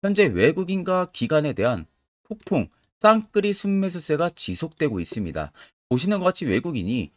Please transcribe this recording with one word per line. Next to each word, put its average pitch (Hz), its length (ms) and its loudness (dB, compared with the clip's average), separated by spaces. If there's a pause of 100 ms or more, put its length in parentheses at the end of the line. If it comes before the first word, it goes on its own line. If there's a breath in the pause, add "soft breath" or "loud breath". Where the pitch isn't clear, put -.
현재 202 240 4
외국인과 175 840 0
기관에 151 420 0
대한 98 320 -2 (380)
폭풍 156 460 -4 (320)
쌍끌이 214 520 2
순매수세가 175 760 -2
지속되고 131 680 -4
있습니다. 80 520 -6 (400 loud breath)
보시는 180 280 0
것 175 40 -4
같이 180 220 0
외국인이 120 720 -2